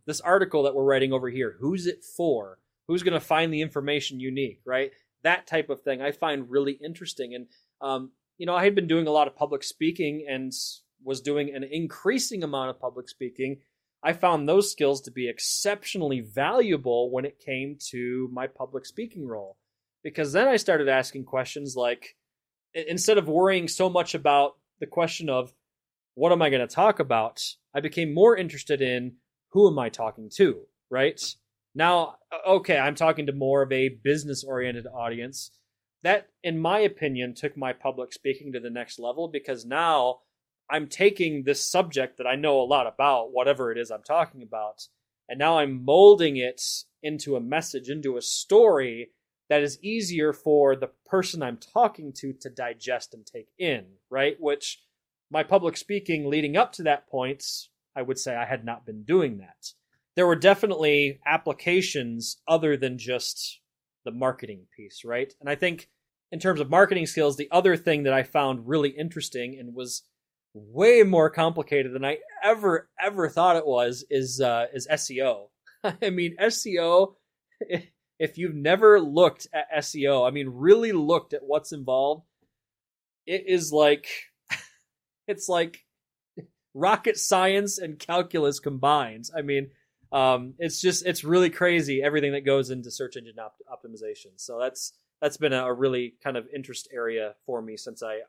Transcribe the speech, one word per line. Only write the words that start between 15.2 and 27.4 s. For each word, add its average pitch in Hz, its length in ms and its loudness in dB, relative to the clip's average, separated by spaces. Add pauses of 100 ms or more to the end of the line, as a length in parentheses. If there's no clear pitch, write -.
exceptionally 165 920 -4
valuable 131 920 0
when 127 140 -4
it - 200 -12
came 139 320 -8 (120)
to 123 420 -6
my 127 160 -8
public 135 380 -12
speaking 196 420 -12
role, 101 300 -14 (460)
because 151 280 -6
then 208 160 2
I 262 80 4
started 156 320 0
asking 131 380 0
questions 131 500 -8
like, 123 400 -4 (580)
i-, 160 140 -8
instead 180 300 2
of 170 100 0
worrying 180 400 2
so 185 220 -2
much 175 260 -2
about 143 400 2 (240)
the 147 80 -8
question 165 420 -4
of, 127 240 -4 (600)
"What 156 160 2
am 170 100 4
I 151 80 4
gonna 127 160 0
talk 196 340 2
about?" 117 440 -2 (300)